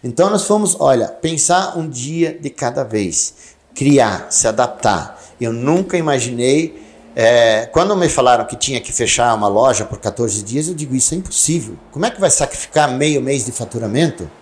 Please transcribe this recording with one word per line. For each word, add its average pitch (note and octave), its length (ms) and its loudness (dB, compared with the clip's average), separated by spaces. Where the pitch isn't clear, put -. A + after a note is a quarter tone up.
Então D3 260 2
nós G#3 140 0
fomos, G#3 340 2
olha, C3+ 300 4
pensar F3 680 -2
um D#3+ 120 -6
dia D#3 520 -4
de D3 80 -8
cada B2+ 360 -4
vez. G#2+ 500 -4
Criar, B2+ 560 2
se - 160 0
adaptar. G#2+ 760 0
Eu A#2 120 -2
nunca E3 440 0
imaginei, C3+ 840 0
é, A2+ 560 4
quando F#3+ 240 2
me F3 120 2
falaram B2 360 4
que - 100 -10
tinha C3+ 260 -4
que - 120 -12
fechar A#2+ 420 2
uma G#2 140 0
loja A2 360 2
por G2+ 140 -10
quatorze G#2+ 460 -4
dias, C#3 240 -4
eu F3+ 60 -6
digo: D3 200 -6
isso C3 180 0
é E3 60 -4
impossível. E3 580 -2
Como E3+ 160 -4
é B3 40 0
que G#3+ 100 -10
vai F3+ 100 4
sacrificar - 580 0
meio C#3 320 2
mês C3 240 -2
de A#2+ 60 -8
faturamento? A2+ 800 -4